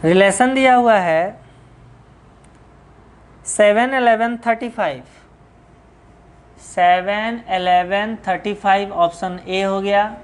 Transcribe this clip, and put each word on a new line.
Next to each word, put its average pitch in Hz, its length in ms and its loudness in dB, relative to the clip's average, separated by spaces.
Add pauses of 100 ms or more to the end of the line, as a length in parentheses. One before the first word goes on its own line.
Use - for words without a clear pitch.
रिलेशन 196 520 2
दिया 262 200 4
हुआ 240 220 4
है 175 440 -2 (2000)
सेवन 220 480 2
इलेवन 233 440 0
थर्टी 233 320 -6
फ़ाइव, 151 320 -6 (1600)
सेवन 202 800 0 (100)
इलेवन 185 680 0 (100)
थर्टी 196 280 -4
फ़ाइव, 202 380 -2
ऑप्शन 180 560 -4
ए 190 140 -2
हो 196 180 -2
गया। 202 440 -2